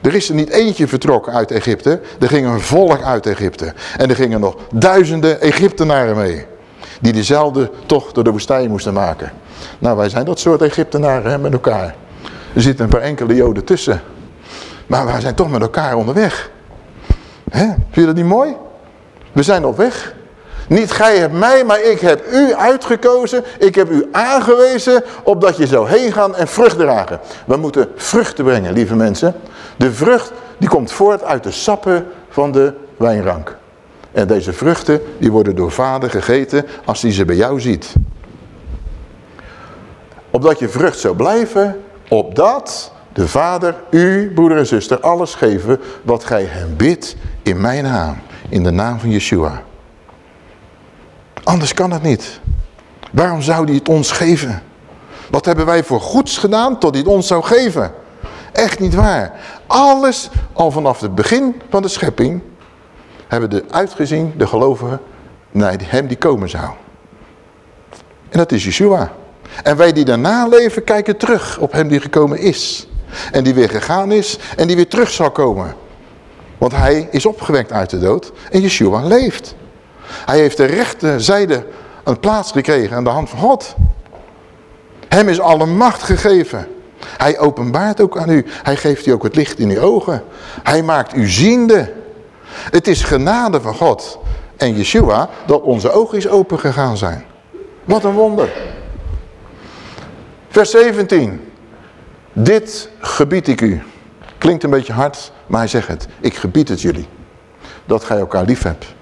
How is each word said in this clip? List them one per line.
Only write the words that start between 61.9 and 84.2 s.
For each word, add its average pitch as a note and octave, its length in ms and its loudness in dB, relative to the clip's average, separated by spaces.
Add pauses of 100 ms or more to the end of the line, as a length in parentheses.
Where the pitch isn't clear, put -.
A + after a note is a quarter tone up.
hebben A#2 220 -2
we G2+ 200 -2
uitgezien, D#3+ 680 -2
de A2+ 100 2
gelovigen, B2 520 0 (520)
naar G2+ 320 0
hem C3 240 -2
die B2 100 -6
komen A2 320 0
zou. D#2+ 200 -10 (1600)
En - 80 0
dat E3+ 140 2
is G2+ 120 0
Yeshua. D#3 480 2 (520)
En D3 140 2
wij E3+ 140 6
die D3+ 140 2
daarna E3 420 2
leven, A#3 360 4
kijken G#3 340 0
terug - 420 -2
op C#3 120 -2
hem D#3 160 0
die D3 120 2
gekomen C#3+ 400 0
is. - 460 -2 (460)
En C3+ 120 0
die C3 100 2
weer B2 160 4
gegaan F3+ 420 -2
is G#3 280 0 (180)
en E3 100 2
die F3 80 2
weer F3 120 4
terug A#3 220 0
zal D3 220 -2
komen. F#2+ 440 -2 (800)
Want B2 140 0
hij D3 400 2
is C#3+ 140 0
opgewekt D#3 460 -2
uit G#2 180 -2
de F#2 100 -4
dood G2 320 -2 (200)
en F#3+ 100 2
Yeshua A2+ 400 0
leeft. G#3+ 540 0 (720)
Hij C#3+ 140 4
heeft D3 180 2
de C#3 80 4
rechterzijde D#3 1000 0 (380)
een B2 160 -2
plaats G#3 320 -2
gekregen B2+ 440 0
aan B2 80 -2
de B2 60 0
hand C3+ 200 -4
van A#2 100 -12
God. B3+ 360 0 (1300)